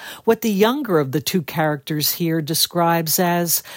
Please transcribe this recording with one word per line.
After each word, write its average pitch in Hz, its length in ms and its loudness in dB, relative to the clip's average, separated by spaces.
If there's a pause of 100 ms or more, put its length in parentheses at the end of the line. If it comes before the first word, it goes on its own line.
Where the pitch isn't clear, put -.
(240)
what 226 180 2
the 226 100 0
younger 214 480 2
of 131 140 0
the 117 80 0
two 185 200 -2
characters 151 720 -2
here 165 300 -2
describes 165 760 0
as 175 460 0 (140)